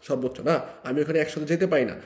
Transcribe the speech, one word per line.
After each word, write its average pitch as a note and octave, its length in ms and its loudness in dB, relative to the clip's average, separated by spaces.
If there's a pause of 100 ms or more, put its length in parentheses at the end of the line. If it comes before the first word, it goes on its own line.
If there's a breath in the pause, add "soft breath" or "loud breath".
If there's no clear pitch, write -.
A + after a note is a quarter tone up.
সর্বোচ্চ B2+ 360 -2
না, D3 200 2 (240 loud breath)
আমি C3 180 0
ওখানে D#3 180 2
একশোতে D3+ 260 -2
যেতে E3+ 220 2
পারি C#3+ 180 4
না। F#2 100 -4 (100)